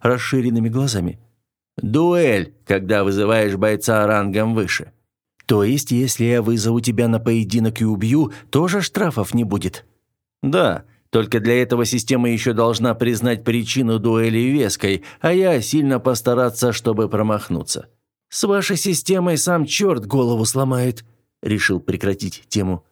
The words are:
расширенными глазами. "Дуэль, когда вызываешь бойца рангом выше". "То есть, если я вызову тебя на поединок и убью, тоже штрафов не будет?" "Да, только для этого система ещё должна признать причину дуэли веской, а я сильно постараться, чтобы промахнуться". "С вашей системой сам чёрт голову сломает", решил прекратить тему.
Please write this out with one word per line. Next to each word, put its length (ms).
расширенными 680
глазами. 520
"Дуэль, 760
когда 380
вызываешь 520
бойца 500
рангом 480
выше". 380
"То 160
есть, 280
если 340
я 180
вызову 380
тебя 260
на 140
поединок 640
и 20
убью, 480
тоже 300
штрафов 540
не 100
будет?" 400
"Да, 420
только 280
для 220
этого 240
система 460
ещё 240
должна 400
признать 500
причину 540
дуэли 400
веской, 640
а 120
я 280
сильно 400
постараться, 720
чтобы 360
промахнуться". 800
"С 140
вашей 320
системой 600
сам 300
чёрт 400
голову 380
сломает", 600
решил 360
прекратить 720
тему. 440